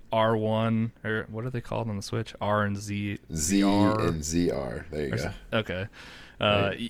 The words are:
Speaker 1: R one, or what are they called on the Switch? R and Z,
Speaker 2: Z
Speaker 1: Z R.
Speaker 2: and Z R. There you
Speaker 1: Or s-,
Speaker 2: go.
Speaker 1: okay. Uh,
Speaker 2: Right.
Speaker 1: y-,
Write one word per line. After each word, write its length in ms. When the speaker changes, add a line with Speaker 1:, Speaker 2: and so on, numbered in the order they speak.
Speaker 1:
R 240
one, 560
or 240
what 160
are 40
they 120
called 280
on 60
the 80
Switch? 380
R 220
and 140
Z, 420
Speaker 2:
Z 280
Speaker 1:
Z 20
R. 380
Speaker 2:
and 220
Z 280
R. 400
There 160
you 60
Speaker 1:
Or 20
s-, 80
Speaker 2:
go. 80
Speaker 1:
okay. 280
Uh, 40
Speaker 2:
Right. 100
Speaker 1:
y-, 100